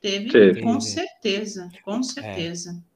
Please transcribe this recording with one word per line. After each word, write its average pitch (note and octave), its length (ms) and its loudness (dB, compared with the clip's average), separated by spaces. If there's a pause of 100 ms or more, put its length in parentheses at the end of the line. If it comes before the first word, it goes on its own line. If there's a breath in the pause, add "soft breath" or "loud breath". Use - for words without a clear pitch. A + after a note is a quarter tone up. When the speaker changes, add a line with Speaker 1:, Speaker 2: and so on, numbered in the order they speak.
Speaker 1:
Teve, G3+ 300 -4
Speaker 2:
Teve. G2 300 8
Speaker 1:
com - 160 0
Speaker 3:
Teve. - 140 -4
Speaker 1:
certeza, G3+ 800 -6 (120)
com G3+ 140 -6
Speaker 3:
É. B3+ 60 -2
Speaker 1:
certeza. F3 760 -8 (180)